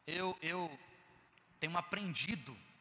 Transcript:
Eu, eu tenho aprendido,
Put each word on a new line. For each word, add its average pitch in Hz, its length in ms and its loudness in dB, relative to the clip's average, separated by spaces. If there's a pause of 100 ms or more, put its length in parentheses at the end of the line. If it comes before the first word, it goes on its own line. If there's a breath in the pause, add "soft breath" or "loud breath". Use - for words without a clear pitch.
Eu, 180 380 2
eu 165 340 0 (840)
tenho 165 200 2
aprendido, 170 760 0 (260)